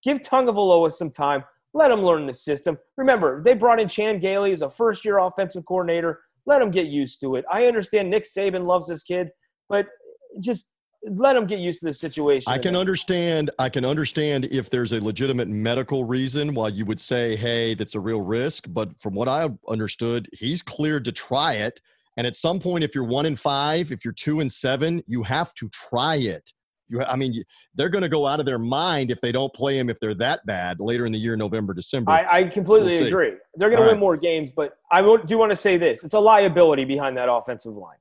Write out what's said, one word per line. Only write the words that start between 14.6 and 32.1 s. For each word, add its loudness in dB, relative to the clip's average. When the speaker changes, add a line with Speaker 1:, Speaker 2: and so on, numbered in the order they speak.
Speaker 2:
there's -2
a -2
legitimate -2
medical -2
reason -2
why -2
you -6
would -4
say, -2
"Hey, -2
that's -8
a -4
real -4
risk." -4
But -4
from -8
what -2
I 0
understood, -4
he's -6
cleared -2
to -4
try -2
it. -4
And -4
at -4
some -2
point, -2
if -6
you're -2
one -2
and -4
five, -2
if -10
you're -8
two -4
and -2
seven, -2
you -6
have -4
to -12
try -4
it. -4
You, -4
I -4
mean, -4
y-, -8
they're 0
gonna -2
go 0
out 0
of -2
their -2
mind 0
if -4
they -2
don't -2
play -2
him, -2
if -6
they're -4
that -2
bad -6
later -2
in -4
the -4
year, -4
November, -4
December. -4